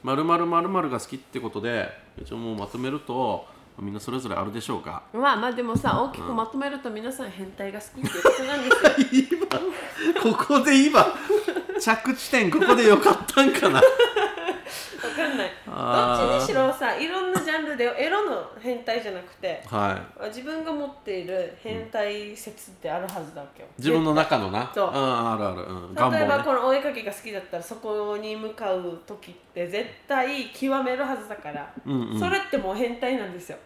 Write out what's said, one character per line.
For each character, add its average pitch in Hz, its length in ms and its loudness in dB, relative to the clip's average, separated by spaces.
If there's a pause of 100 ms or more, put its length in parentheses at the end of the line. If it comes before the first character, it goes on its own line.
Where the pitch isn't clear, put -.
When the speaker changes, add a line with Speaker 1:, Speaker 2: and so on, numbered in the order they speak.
Speaker 1:
〇 135 240 0
〇 170 220 4
〇 170 220 2
〇 180 220 0
が 120 100 -2
好 - 80 -12
き 135 80 -10
っ - 20 -10
て - 220 -10
こ 113 100 -6
と 104 100 -6
で、 113 300 -2 (320)
一 - 100 -12
応 113 40 -8
も 113 160 -6
う 107 40 -6
ま 101 120 -6
と 120 100 -10
め 127 100 -4
る 143 120 -4
と、 120 440 -2 (360)
み 98 100 -8
ん 101 40 -8
な 107 60 -8
そ 117 120 -8
れ 131 80 -4
ぞ 127 80 -8
れ 98 80 -4
あ 98 80 -2
る 104 80 -8
で 113 80 -6
し 120 100 -10
ょ 113 60 -2
う 87 80 -8
が。 - 180 -10 (100)
Speaker 2:
ま 262 200 2
あ 226 40 2
ま 233 120 -2
あ、 247 40 -4
で 233 100 -6
も 233 140 -2
さ、 233 240 0
大 262 100 0
き 247 100 -12
く - 120 -6
ま 226 140 -2
と 220 100 -10
め 277 140 -4
る 277 80 -10
と 262 100 -10
皆 220 220 -8
さ 262 140 -10
ん 202 60 -12
変 185 220 -12
態 196 200 -10
が 214 80 -12
好 - 60 -16 (140)
き 262 60 -4
っ - 40 -2
て - 60 -6
い - 40 -6
う - 20 -6
こ - 80 8
と 262 140 0
な 277 120 -2
ん 262 120 -2
で - 20 4
す - 140 4
よ。 - 120 10
Speaker 1:
う 269 40 4
ん。 330 1200 2
<laughs> - 0 -
今、 226 140 4
こ - 100 0
こ 285 140 6
で 269 260 8
今、 294 180 8 (760)
着 226 340 2
地 - 160 -8
点 220 200 4
こ 311 100 2
こ 240 160 8
で 233 100 6
よ 208 120 12
か - 120 8
っ - 160 4
た - 160 4
ん 269 100 8
か - 160 2
な。 - 120 6
Speaker 2:
わ - 20 12 (1300)
か 311 140 -2
ん 269 100 -2
な 196 60 -2
い。 180 60 -4 (180)
Speaker 1:
あ 123 520 2
ー。 117 80 2
Speaker 2:
ど - 80 2
っ - 20 4
ち - 40 2
に - 60 0
し - 60 -2
ろ 262 180 4
さ、 240 240 -2
い 302 100 -4
ろ 370 140 -4
ん 370 120 -2
な 370 80 2
ジ 311 120 -4
ャ 311 60 0
ン 311 80 -4
ル 294 100 -6
で、 240 80 0 (120)
エ 302 140 0
ロ 415 180 0
の 196 220 -6 (100)
変 240 220 -6
態 233 180 -4
じ 214 80 -8
ゃ 196 40 -8
な 180 80 -8
く 180 160 -18
て、 170 320 -6
Speaker 1:
は 101 280 0 (280)
い。 - 20 -8
Speaker 2:
自 226 160 -10
分 320 220 -8
が 320 80 -6
持 294 120 -4
っ 269 200 -12
て 190 160 -6
い 170 60 -10
る 180 360 -6
変 226 240 -8
態 208 500 -6
説 214 360 -18
っ - 20 -20
て 160 160 -8
あ 165 80 -4
る 185 80 -6
は 185 160 -8
ず 151 100 -14
だ 147 80 -14
わ 139 60 -16 (100)
け - 60 -20
よ。 - 60 -20 (100)
Speaker 1:
自 139 140 0
分 160 100 4
の 160 120 2
中 151 240 2
の 98 120 -2
な。 113 240 -4
Speaker 2:
そ 196 120 0
う。 - 20 0
Speaker 1:
う - 20 -2
ん、 135 40 -8
あ 123 440 0
る 104 80 -2
あ 92 80 -2
る。 90 80 -8
う 92 120 -10 (180)
ん。 - 20 -12
Speaker 2:
例 - 80 2
え - 20 6
ば、 254 60 4
Speaker 1:
願 302 180 2
望 277 100 2
ね。 277 60 -2
Speaker 2:
こ 277 80 0
の 247 140 0
お 262 80 4
絵 277 80 0
か 285 100 -2
き 226 120 -10
が 196 80 -6
好 - 100 -14
き 226 80 -12
だ 202 80 -8
っ 185 60 -10
た 175 140 -8
ら、 175 40 -8
そ 220 140 -12
こ 208 400 -4
に 214 180 -6
向 220 160 -8
か 202 240 -2
う 175 320 -6
時 208 240 -18
っ 175 40 -20 (200)
て 175 140 -4
絶 214 200 -4 (200)
対 269 420 0
極 269 320 -2
め 254 140 -2
る 277 80 -2
は 262 120 -4
ず - 120 -12
だ 208 80 -10
か 147 160 -12
ら、 143 200 -12 (140)
Speaker 1:
う 139 60 -4
ん 120 180 0
う 110 60 -4
ん。 - 20 0
Speaker 2:
そ 104 100 0
れ 392 100 2
っ - 20 0 (100)
て 277 80 2
も 190 140 -2
う - 20 -2
変 233 220 -2
態 262 200 -2
な 214 80 -4
ん 180 80 -10
で 180 60 -12
す 170 120 -16
よ。 - 160 -14